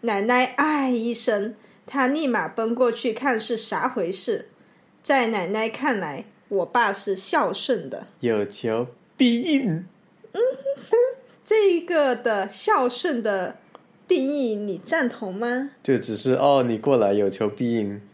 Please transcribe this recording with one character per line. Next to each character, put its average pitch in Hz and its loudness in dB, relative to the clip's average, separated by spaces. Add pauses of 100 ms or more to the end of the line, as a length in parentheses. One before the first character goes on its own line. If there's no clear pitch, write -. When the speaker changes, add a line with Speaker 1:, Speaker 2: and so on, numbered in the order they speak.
Speaker 1:
奶 214 0
奶 247 2
哎 285 2
一 233 0
声， 220 -2 (300)
他 262 0
立 285 0
马 208 0
奔 226 -4
过 240 2
去 233 -2
看 247 0
是 226 -4
啥 214 -2
回 190 -2
事。” - -4 (540)
在 262 2
奶 202 -2
奶 214 -2
看 233 -2
来， 160 -8 (220)
我 185 -2
爸 220 2
是 196 -4
孝 220 0
顺 180 -4
的。 - -12 (120)
Speaker 2:
有 110 2
求 117 -4 (280)
必 233 4
应。 247 0 (460)
Speaker 1:
嗯， 392 -2 (1000)
这 403 4
个 294 2
的 214 -2
孝 294 2
顺 247 -2
的 196 -2 (500)
定 277 2
义， 262 0
你 208 -4
赞 320 -2
同 196 -8
吗？ 247 -4 (120)
Speaker 2:
就 135 2
只 113 -4
是， 127 0
哦， 139 4
你 117 0
过 127 2
来 101 4
有 101 2
求 104 -2
必 117 -2
应。 104 -4 (120)